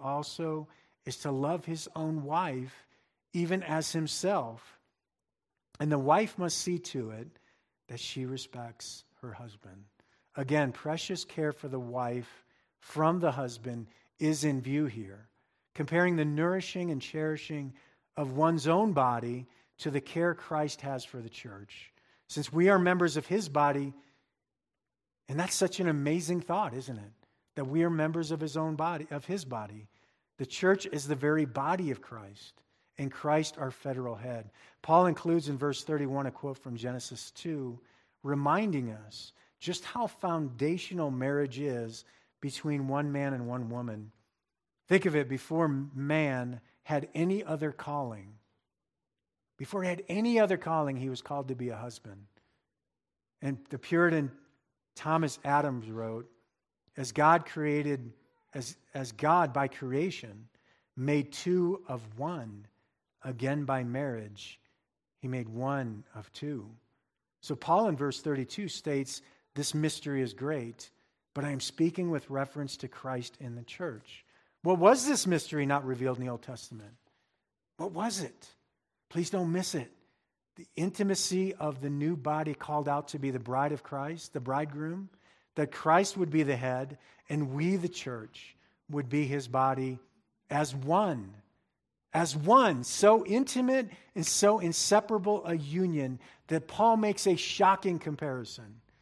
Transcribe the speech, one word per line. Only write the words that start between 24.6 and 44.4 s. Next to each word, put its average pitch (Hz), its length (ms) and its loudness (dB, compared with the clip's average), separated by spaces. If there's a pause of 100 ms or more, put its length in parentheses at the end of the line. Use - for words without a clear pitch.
and 135 100 -4
that's 180 160 -2
such 185 260 0
an 180 80 2
amazing 156 520 0
thought, 175 340 -2
isn't 127 240 -8
it? 104 140 -14 (420)
That 139 120 -4
we 151 180 2
are 170 60 4
members 160 400 0
of 160 100 -2
his 156 160 -4
own 160 200 -2
body, 156 340 -2
of 147 140 -6
his 185 200 -4
body. 107 440 -10 (480)
The 131 100 -6
church 190 400 2
is 147 200 -6
the 147 80 -2
very 151 300 2
body 147 460 -2
of 127 120 -6
Christ, 101 580 -18 (360)
and 139 140 -4
Christ 151 480 2
our - 120 -4
federal 127 460 -6
head. 113 340 -10 (320)
Paul 170 240 8
includes 165 420 2
in 143 100 -4
verse 139 260 -2
thirty-one 139 420 -2
a 127 40 -4
quote 135 280 -8
from 123 180 -10
Genesis 123 540 -10
two, 131 500 -8 (420)
reminding 143 680 2
us 110 420 -16 (280)
just - 240 -6
how 240 220 -2
foundational 160 1040 -2
marriage 131 480 0
is 120 460 -4 (360)
between 143 480 -2
one 143 220 0
man 139 220 0
and 123 160 -4
one 120 220 -4
woman. 110 420 -8 (760)